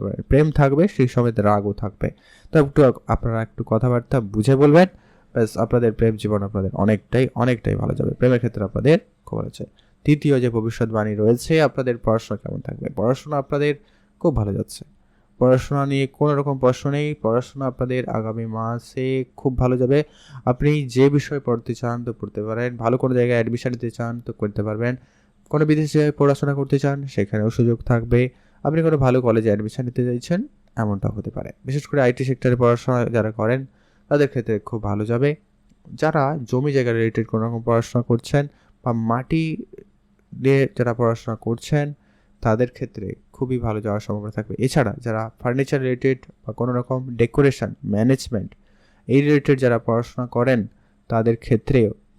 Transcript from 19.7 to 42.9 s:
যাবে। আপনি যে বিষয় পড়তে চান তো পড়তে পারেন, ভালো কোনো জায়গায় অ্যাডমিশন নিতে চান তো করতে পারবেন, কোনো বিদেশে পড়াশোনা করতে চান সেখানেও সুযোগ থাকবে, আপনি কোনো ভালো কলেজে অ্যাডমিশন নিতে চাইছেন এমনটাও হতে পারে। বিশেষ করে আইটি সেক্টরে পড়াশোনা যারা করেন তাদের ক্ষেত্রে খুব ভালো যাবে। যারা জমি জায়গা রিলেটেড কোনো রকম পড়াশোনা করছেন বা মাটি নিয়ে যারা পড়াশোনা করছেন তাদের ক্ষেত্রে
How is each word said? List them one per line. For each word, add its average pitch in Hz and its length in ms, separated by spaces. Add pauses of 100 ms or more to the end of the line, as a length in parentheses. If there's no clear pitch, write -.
যাবে। 131 260 (420)
আপনি 143 260 (240)
যে 131 140
বিষয় 143 300
পড়তে 120 360
চান 120 300
তো 120 140
পড়তে 104 280
পারেন, 117 300
ভালো 117 200
কোনো 127 160
জায়গায় 120 260
অ্যাডমিশন 117 320
নিতে 120 200
চান 117 220 (120)
তো 120 80
করতে 104 340
পারবেন, 113 260 (580)
কোনো 151 140
বিদেশে 151 540
পড়াশোনা 143 340
করতে 139 260
চান 139 180 (100)
সেখানেও 107 420
সুযোগ 117 280 (140)
থাকবে, 120 300 (420)
আপনি 151 240
কোনো 156 100
ভালো 131 240
কলেজে 113 300
অ্যাডমিশন 107 340
নিতে 123 200
চাইছেন 123 340 (360)
এমনটাও 104 360
হতে 107 240
পারে। - 140 (160)
বিশেষ 139 220
করে 143 140
আইটি 123 240
সেক্টরে 127 300
পড়াশোনা 120 420 (180)
যারা 107 160
করেন 117 340 (440)
তাদের 147 180
ক্ষেত্রে 113 320
খুব 107 240
ভালো 104 280
যাবে। 139 240 (640)
যারা 156 220 (260)
জমি 139 220
জায়গা 127 220
রিলেটেড 113 340
কোনো 113 180
রকম 117 220
পড়াশোনা 117 340
করছেন 123 420 (400)
বা 127 100
মাটি 117 500 (1000)
নিয়ে 135 240 (100)
যারা 123 160
পড়াশোনা 113 420
করছেন 127 500 (560)
তাদের 117 300
ক্ষেত্রে 104 360 (260)